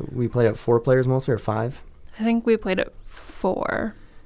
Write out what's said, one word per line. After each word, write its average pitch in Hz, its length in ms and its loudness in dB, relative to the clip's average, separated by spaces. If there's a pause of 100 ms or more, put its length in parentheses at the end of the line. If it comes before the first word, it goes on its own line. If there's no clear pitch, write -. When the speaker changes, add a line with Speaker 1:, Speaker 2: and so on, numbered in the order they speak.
(140)
Speaker 1:
we 123 140 0
played 117 200 2
at 110 100 0
four 117 240 4
players 127 260 4
mostly, 131 260 2
or 104 60 0
five? 113 420 -4 (380)
Speaker 2:
I 214 40 -2
think 233 220 2
we 226 120 6
played 190 220 -2
at - 120 -4 (160)
four. - 880 -4 (300)